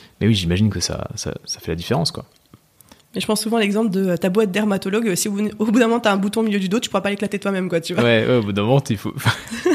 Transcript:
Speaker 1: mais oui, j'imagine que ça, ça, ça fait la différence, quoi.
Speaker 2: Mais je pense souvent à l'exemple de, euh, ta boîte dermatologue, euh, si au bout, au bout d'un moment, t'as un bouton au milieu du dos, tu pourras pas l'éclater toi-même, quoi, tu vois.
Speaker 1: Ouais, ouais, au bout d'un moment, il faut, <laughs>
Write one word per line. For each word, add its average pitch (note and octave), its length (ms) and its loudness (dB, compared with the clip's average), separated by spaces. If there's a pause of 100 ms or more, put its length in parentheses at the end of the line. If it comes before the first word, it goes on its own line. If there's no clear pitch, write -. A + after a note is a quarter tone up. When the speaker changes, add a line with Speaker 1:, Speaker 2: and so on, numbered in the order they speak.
(220)
Speaker 1:
mais F#2+ 40 4
oui, A2+ 80 6
j'imagine F#2+ 360 2
que F2+ 100 -4
ça, - 260 -6 (100)
ça, - 180 -6 (100)
ça - 160 -10
fait F2 120 -6
la E2 40 -4
différence, B2 360 -2
quoi. - 120 -10 (880)
Speaker 2:
Mais F#3+ 60 -4
je - 60 -6
pense G#3+ 160 0
souvent A3+ 140 -2
à A3+ 40 2
l'exemple G#3 300 0
de, F#3+ 200 0
euh, F3 60 0
ta F#3+ 120 0
boîte G3+ 240 2
dermatologue, G#3 560 0
euh, F3+ 80 0
si G#3+ 120 -2
au G#3 40 -4
bout, G3+ 260 -2
au G#3+ 80 0
bout A3+ 140 4
d'un A3+ 80 4
moment, A#3+ 100 2
t'as A3+ 140 2
un F#3+ 40 2
bouton G3+ 240 0
au A3 40 2
milieu G#3 160 0
du F#3+ 80 -2
dos, G3+ 100 2
tu - 120 -6
pourras G3 100 0
pas G3+ 100 -2
l'éclater G3+ 300 -4
toi-même, F#3+ 280 -2
quoi, E3 120 0
tu E3+ 120 -8
vois. C#3+ 120 2
Speaker 1:
Ouais, A#2 200 6
ouais, B2 120 4
au A#2 60 2
bout G#2 100 -2
d'un G2+ 100 0
moment, C3 260 4
il A2+ 100 0
faut, - 140 -8 (320)
<laughs> A#3 180 -10 (120)